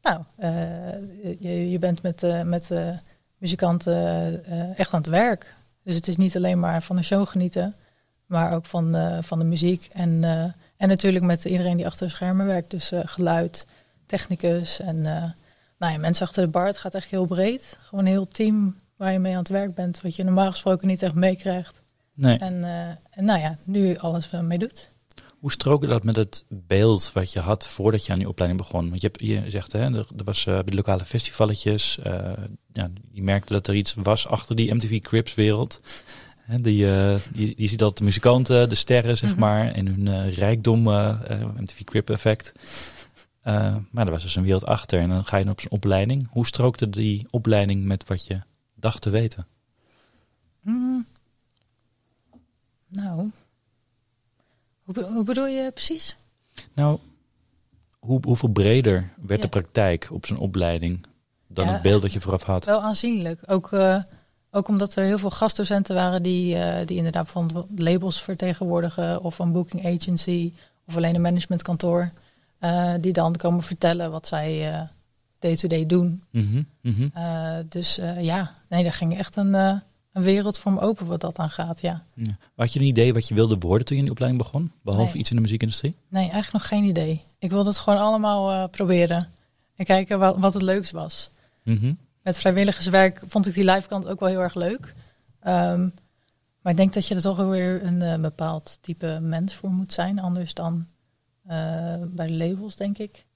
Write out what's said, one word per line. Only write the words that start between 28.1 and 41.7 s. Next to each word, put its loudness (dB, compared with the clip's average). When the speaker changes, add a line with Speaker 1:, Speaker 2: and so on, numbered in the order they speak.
Speaker 2:
aan 0
die -2
opleiding 0
begon? -4
Want -6
je -2
hebt, -4
je -2
zegt, -8
hè, -2
er, -2
er -10
was, -4
eh, 2
bij 0
de 0
lokale 0
festivalletjes, 0
eh, -6
ja, -4
je -10
merkte 2
dat 0
er 2
iets 2
was 2
achter -2
die 2
M 2
T -2
V -2
Cribs 0
wereld. 2
Hè, -6
die, 4
eh, 4
je, -2
je -2
ziet -2
altijd 4
de 0
muzikanten, 6
de 0
sterren, 2
zeg 0
Speaker 1:
Mhm. 0
Speaker 2:
maar, 4
en -2
hun, 0
eh, 0
rijkdom, 4
eh, 4
eh, -4
M -6
T -10